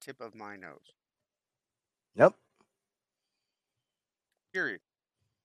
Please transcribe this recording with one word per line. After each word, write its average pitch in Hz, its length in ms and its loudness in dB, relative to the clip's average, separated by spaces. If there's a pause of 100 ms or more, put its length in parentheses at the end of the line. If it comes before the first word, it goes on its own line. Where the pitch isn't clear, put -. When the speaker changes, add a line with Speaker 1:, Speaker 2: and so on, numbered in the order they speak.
Speaker 1:
tip 131 200 -14
of 117 140 -12
my 104 220 -12
nose. 85 380 -18 (1200)
Speaker 2:
Yep. 175 160 8 (2250)
Speaker 1:
Period. 143 280 -2 (640)